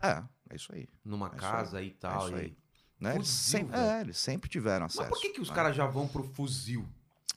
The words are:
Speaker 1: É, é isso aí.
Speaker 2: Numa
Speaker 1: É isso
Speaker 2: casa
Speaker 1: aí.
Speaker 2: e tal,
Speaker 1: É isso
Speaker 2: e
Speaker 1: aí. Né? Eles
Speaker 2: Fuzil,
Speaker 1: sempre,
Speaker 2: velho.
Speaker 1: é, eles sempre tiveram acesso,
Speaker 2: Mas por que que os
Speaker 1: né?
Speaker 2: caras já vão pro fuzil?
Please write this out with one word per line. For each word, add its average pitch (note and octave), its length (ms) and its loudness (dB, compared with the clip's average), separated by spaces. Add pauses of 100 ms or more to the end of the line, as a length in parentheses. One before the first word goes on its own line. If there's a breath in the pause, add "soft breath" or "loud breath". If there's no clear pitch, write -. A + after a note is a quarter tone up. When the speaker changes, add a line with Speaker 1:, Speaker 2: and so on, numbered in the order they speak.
Speaker 1:
É, A#2 500 0
é - 40 -8
isso - 180 -12
aí. - 120 -8 (180)
Speaker 2:
Numa G#2 240 -2
Speaker 1:
É - 20 -10
isso - 80 -10
Speaker 2:
casa G2 400 -2
Speaker 1:
aí. F#2+ 80 -4
Speaker 2:
e F#2+ 60 -10
tal, F#2+ 300 -2
Speaker 1:
É - 40 0
isso F2+ 100 -2
Speaker 2:
e F2 40 -2
Speaker 1:
aí. - 160 -8 (440 soft breath)
Né? A#2 140 0
Eles G3 140 0
Speaker 2:
Fuzil, - 300 2
Speaker 1:
sempre, F3+ 180 0
Speaker 2:
velho. A#3 140 6
Speaker 1:
é, A3+ 100 2
eles G#2+ 180 -4
sempre - 320 0
tiveram G2+ 360 2
acesso, - 160 -2
Speaker 2:
Mas - 80 -2
por - 100 0
que G4+ 100 0
que D4 100 -8
os F3+ 80 -4
Speaker 1:
né? D#3 60 -4
Speaker 2:
caras D#3+ 220 4
já C#3+ 100 4
vão C3 220 0
pro C#3 160 -2
fuzil? C3 640 -2 (500)